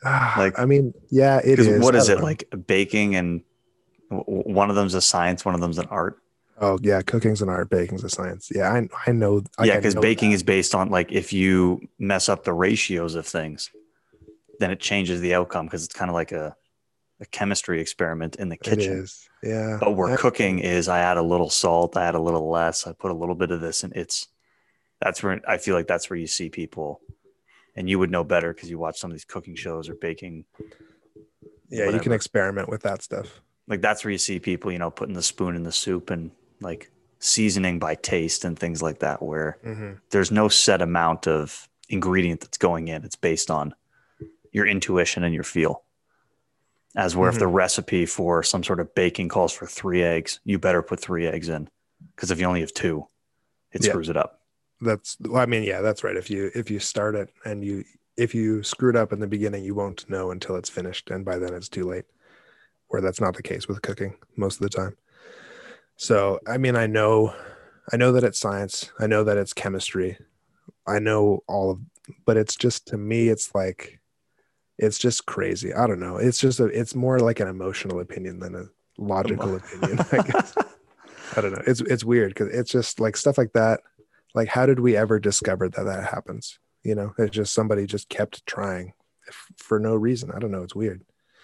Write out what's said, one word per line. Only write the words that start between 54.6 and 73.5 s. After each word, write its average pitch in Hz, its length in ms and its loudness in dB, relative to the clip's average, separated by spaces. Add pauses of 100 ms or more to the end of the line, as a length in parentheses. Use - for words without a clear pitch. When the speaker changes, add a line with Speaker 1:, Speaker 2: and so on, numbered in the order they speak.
Speaker 1:
That's, 110 400 -2
well, 120 200 0
I 123 60 4
mean, 113 160 0
yeah, 95 180 -2
that's 104 220 0
right. 95 140 -2
If 92 120 -8
you, 98 260 -4
if 113 160 -6
you 104 80 -4
start 107 360 -4
it 101 140 -4 (160)
and 101 200 -8
you, 98 200 -6 (320)
if 117 180 0
you 110 280 0
screw - 260 0
it 117 80 4
up 110 160 0
in 101 60 -6
the 104 80 -4
beginning, 101 360 -4
you 98 120 -6
won't 101 340 -6
know 92 220 -4
until 92 260 -6
it's 87 120 -8
finished, 90 420 -10
and 92 140 -8
by 90 140 -4
then 90 140 -6
it's 90 160 -12
too 92 160 -6
late. 92 200 -8 (840)
Where 98 120 -2
that's 92 200 -2
not 92 140 0
the - 80 -14
case - 240 -8
with 98 160 -6
cooking 98 320 -8 (220)
most 98 180 -2
of - 60 -6
the 101 80 -2
time. 92 280 -6 (1000)
So, 98 500 2
I 120 100 -2
mean, 127 180 2
I 117 120 2
know, 107 480 4 (560)
I 120 60 0
know 123 140 6
that 123 120 6
it's 107 160 2
science. 101 600 -4
I 113 80 0
know 107 160 4
that 104 140 2
it's 101 160 -2
chemistry. 95 640 -4 (720)
I 104 120 0
know 107 480 2
all 95 240 0
of, 95 100 -6 (440)
but 110 120 4
it's 110 180 0
just, - 320 -2
to 110 100 -6
me, 113 320 2
it's - 260 -2